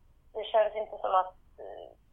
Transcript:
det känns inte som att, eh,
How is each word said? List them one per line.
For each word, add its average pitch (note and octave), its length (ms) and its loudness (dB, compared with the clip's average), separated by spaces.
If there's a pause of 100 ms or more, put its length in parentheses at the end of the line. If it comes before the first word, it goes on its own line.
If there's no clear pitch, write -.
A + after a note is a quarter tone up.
(340)
det G#3 100 -6
känns - 320 4
inte - 220 -6
som - 180 0
att, F#3 200 2 (240)
eh, - 300 -14 (240)